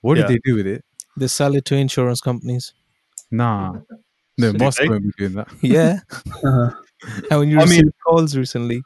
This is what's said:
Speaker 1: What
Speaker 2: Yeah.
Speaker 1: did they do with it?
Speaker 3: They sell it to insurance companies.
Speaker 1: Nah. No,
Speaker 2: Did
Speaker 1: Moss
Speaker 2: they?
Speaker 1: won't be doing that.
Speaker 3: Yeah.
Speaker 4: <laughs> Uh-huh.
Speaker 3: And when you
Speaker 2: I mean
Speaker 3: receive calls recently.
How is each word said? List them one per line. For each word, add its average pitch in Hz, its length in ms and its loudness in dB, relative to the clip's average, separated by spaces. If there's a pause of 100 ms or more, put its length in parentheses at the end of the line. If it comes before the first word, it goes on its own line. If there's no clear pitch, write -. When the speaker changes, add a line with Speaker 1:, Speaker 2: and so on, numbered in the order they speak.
Speaker 1:
What 135 160 2
Speaker 2:
Yeah. 160 100 4
Speaker 1:
did 123 80 4
they 113 40 -2 (100)
do 123 60 2
with 101 120 -2
it? 104 160 -8 (340)
Speaker 3:
They 131 100 -2
sell 143 280 0
it 139 100 -2
to 139 100 -2
insurance 131 460 -2
companies. 123 520 -6 (580)
Speaker 1:
Nah. 107 480 -2 (580)
No, 113 160 2
Speaker 2:
Did 104 80 -2
Speaker 1:
Moss 131 160 0
Speaker 2:
they? 147 100 0
Speaker 1:
won't 107 160 0
be 101 140 -4
doing 98 160 -6
that. 104 140 -10 (140)
Speaker 3:
Yeah. 160 420 2
Speaker 4:
<laughs> - 60 -20 (340)
Uh-huh. 127 280 2 (580)
Speaker 3:
And 151 100 2
when 147 100 2
you 151 100 4
Speaker 2:
I 160 60 8
mean 175 60 6
Speaker 3:
receive 160 200 6 (140)
calls 165 320 2
recently. 120 480 -4